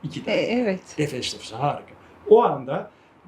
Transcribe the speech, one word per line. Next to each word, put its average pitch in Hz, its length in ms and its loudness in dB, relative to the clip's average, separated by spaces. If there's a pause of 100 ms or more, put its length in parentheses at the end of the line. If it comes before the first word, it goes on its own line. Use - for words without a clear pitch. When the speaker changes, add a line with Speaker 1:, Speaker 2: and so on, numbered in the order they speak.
Speaker 1:
İki - 180 -10
dakika. 226 120 -4
Speaker 2:
E, 185 100 2
evet. 220 380 -2 (180)
Speaker 1:
Nefes 139 360 -4
nefese, 107 220 -14
harika. 139 360 -4 (360)
O 226 140 10
anda 151 480 -2 (380)